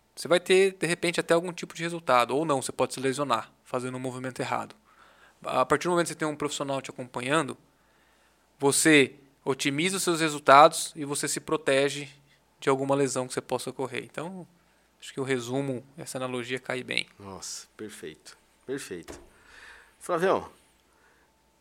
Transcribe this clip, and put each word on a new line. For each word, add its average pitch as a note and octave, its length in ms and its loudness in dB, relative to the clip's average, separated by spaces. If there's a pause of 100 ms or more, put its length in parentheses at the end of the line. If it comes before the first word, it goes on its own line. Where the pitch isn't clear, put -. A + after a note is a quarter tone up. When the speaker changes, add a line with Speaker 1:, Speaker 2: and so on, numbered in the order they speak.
(160)
Speaker 1:
você - 120 -10
vai E3+ 120 4
ter, F#3+ 340 4
de - 120 -6
repente, E3+ 340 0
até E3 140 2
algum F3 180 2
tipo F3 220 -12
de E3 80 -10
resultado. B2+ 540 2
Ou D#3+ 100 2
não, C#3 160 2
você - 100 -6
pode - 220 -2
se - 60 -8
lesionar C3 520 -2 (120)
fazendo B2+ 320 -6
um B2+ 40 -8
movimento B2+ 420 -8
errado. A#2 340 -6 (680)
A B2+ 220 0
partir D3 220 0
do F3+ 40 0
momento E3+ 140 2
que D#3 80 -8
você - 60 -14
tem D#3 80 -2
um D3+ 80 -4
profissional C#3+ 460 -6
te - 100 -12
acompanhando, B2+ 680 -4 (1000)
você C#3 560 6 (280)
otimiza D3 540 -2
os E3+ 60 -4
seus E3 180 0
resultados D3 760 6
e D#3+ 80 -8
você C#3+ 240 -6
se - 120 -4
protege C#3+ 680 -2 (520)
de - 100 -2
alguma C#3 260 2
lesão C3 320 0
que B2+ 60 -12
você B2+ 80 -4
possa B2+ 300 -6
ocorrer. B2 340 -8
Então, E3+ 420 -12 (540)
acho - 120 -18
que - 60 -10
o C3+ 40 -2
resumo, B2+ 600 -4 (140)
essa C#3 200 -10
analogia B2+ 420 -6
cai B2+ 220 -6
bem. A#2+ 260 -6 (120)
Speaker 2:
Nossa, G2 560 -12
perfeito, - 600 -14 (280)
perfeito. G2+ 540 -10 (800)
Flavião, E3 500 0 (1120)